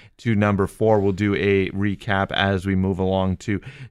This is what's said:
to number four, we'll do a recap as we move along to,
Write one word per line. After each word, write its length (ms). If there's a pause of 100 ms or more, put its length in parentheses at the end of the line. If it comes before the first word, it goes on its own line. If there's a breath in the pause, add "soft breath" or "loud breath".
(180 soft breath)
to 180
number 320
four, 320
we'll 140
do 220
a 340
recap 640
as 320
we 100
move 240
along 380
to, 240 (300 loud breath)